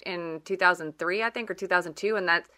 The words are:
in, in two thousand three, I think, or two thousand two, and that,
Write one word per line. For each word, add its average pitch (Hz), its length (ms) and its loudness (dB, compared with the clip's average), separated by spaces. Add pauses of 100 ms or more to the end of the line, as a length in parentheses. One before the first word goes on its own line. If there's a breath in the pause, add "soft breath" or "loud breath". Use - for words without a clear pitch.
in, 190 80 -6
in 165 320 -6
two 196 120 -4
thousand 180 420 2
three, 180 240 -2
I 226 80 0
think, 226 200 -6
or 180 40 -4
two 190 120 -8
thousand 175 280 2
two, 214 220 0
and 185 120 0
that, 170 180 2 (100)